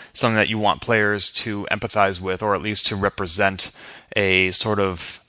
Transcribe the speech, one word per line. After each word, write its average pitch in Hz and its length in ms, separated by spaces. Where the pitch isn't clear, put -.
something 113 220
that 107 140
you 107 80
want 98 240
players 104 520
to 104 380
empathize 101 480
with, 92 220
or 104 140
at 90 60
least 107 260
to 110 80
represent 98 800
a 95 360
sort 104 280
of 95 500